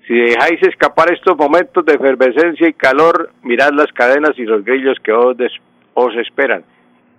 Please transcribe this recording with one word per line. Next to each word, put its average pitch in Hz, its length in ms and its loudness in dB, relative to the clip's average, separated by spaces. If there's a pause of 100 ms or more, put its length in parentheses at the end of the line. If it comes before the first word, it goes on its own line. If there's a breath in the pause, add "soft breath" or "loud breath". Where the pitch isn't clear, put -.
"Si 117 80 -4
dejáis 120 480 0
escapar 165 500 0
estos 180 240 -2
momentos 165 480 0
de 156 80 2
efervescencia 135 720 0
y 151 60 0
calor, 160 580 0 (120)
mirad 127 300 0
las 147 200 0
cadenas 139 440 0
y 123 60 -8
los 107 220 -2
grillos 131 380 -2
que 107 80 -2
os 120 260 2
des-, 123 140 -4 (420)
os 120 220 -2
esperan". 117 480 -4 (560 soft breath)